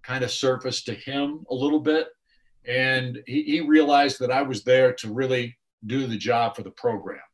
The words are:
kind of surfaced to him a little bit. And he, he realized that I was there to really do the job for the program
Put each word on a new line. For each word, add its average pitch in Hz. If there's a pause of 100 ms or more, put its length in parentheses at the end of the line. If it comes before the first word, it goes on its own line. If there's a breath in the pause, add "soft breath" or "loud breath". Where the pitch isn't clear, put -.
kind 127
of 117
surfaced 127
to -
him 143
a 127
little 147
bit. 156 (600)
And 127
he, 139
he 151
realized 143
that 127
I 135
was 127
there 127
to 110
really 123 (300)
do 131
the 113
job 117
for 110
the 95
program - (120)